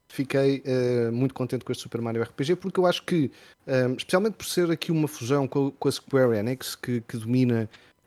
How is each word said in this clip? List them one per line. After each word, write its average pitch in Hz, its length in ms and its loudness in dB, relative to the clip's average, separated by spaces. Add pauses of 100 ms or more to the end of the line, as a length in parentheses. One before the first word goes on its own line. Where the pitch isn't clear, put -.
fiquei, 139 580 0
eh, 123 460 0
muito 127 240 0
contente 123 300 -4
com 127 80 -6
este - 100 -8
Super 117 180 -8
Mario 117 220 -2
R 113 80 -4
P - 140 -6
G, 170 100 2
porque 185 240 -6
eu 180 80 4
acho 175 160 0
que, 156 260 0 (380)
ehm, 127 300 2
especialmente 196 380 0
por - 120 -14
ser 175 240 0
aqui 170 220 -2
uma 151 160 2
fusão 135 400 -2
com, 139 240 0
com - 160 -2
a - 20 2
Square 127 480 2
Enix, 123 380 -4
que, 120 240 -4
que - 160 -12
domina 117 520 2 (380)